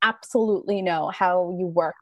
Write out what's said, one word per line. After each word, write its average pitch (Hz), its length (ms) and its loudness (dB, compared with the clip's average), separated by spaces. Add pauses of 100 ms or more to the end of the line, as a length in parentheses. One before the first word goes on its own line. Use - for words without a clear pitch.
absolutely 220 800 0
know 170 300 -2
how 180 480 0
you 185 80 -2
work 165 360 0